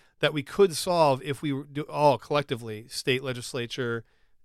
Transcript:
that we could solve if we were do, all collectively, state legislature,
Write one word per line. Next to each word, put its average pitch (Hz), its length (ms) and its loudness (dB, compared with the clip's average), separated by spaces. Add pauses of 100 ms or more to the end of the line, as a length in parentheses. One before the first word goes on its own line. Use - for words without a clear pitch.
(200)
that 151 120 2
we 151 100 -4
could 196 320 4
solve 156 480 4
if 143 200 -6
we 147 100 -2
were 135 120 -6
do, 143 180 -8
all 147 340 4
collectively, 117 720 -4
state 131 340 -2
legislature, 120 800 -6 (420)